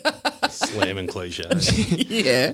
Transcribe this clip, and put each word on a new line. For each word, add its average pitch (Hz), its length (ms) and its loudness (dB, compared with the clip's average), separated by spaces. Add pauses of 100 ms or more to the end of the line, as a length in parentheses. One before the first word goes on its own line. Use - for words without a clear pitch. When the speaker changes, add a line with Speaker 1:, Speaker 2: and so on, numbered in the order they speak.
(200)
Speaker 1:
<laughs> - 300 -2
Speaker 2:
Slamming 95 580 -2
cliches. 87 640 -2 (180)
Speaker 1:
<laughs> 175 220 0
Yeah. 131 420 4